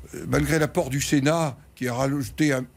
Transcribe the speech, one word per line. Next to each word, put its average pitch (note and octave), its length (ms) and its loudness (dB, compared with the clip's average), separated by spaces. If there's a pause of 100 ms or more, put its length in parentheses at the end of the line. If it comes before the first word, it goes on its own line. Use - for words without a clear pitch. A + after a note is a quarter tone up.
(160)
euh, - 120 -10
malgré D3 320 2
l'apport D3+ 300 0
du C3+ 120 -2
Sénat D3+ 560 2 (180)
qui B2+ 120 -4
a B2 60 -2
rajouté C#3 600 0
un, B2+ 120 -2 (120)